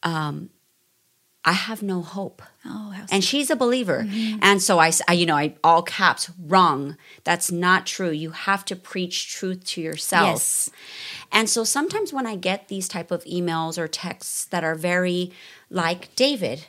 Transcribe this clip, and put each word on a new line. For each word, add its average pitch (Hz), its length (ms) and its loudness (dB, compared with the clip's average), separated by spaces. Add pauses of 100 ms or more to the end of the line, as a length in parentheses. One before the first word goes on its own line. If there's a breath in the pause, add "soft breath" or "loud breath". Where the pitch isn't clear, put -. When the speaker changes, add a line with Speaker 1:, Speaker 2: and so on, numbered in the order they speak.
Speaker 1:
Um, 156 480 -4 (960)
I 165 60 4
have 202 300 -4
no 185 200 -2
hope." 180 400 -10 (240)
Speaker 2:
Oh, 208 240 -12
how 196 200 -12
Speaker 1:
And 190 120 2
Speaker 2:
sad. - 20 0
Speaker 1:
she's 277 260 0
a 302 60 2
believer. 240 500 0
Speaker 2:
Mm-hmm. 220 340 -2
Speaker 1:
And 196 220 6
so 185 160 4
I, 165 100 8
s-, - 180 0
I, 175 60 4
you 175 140 4
know, 156 100 2
I, 147 260 0
all 170 200 8
caps, - 560 0
"Wrong. 151 580 4 (260 loud breath)
That's 175 300 0
not 180 340 4
true. 180 240 -4
You 160 220 -4
have 196 340 -2
to 190 100 -8
preach 185 560 -6
truth 185 320 -6
to - 160 -8
yourself." 160 480 2
Speaker 2:
Yes. - 420 0 (600 loud breath)
Speaker 1:
And 220 200 2
so 226 140 0
sometimes 349 480 -2
when 262 140 -4
I 214 100 -6
get 190 320 -4
these 190 180 -6
type 170 240 -8
of 170 140 -4
emails 165 520 -2
or 165 120 -4
texts - 580 -8
that 175 180 -2
are 160 100 0
very 180 580 0 (360 loud breath)
like 175 480 -4
David 190 520 0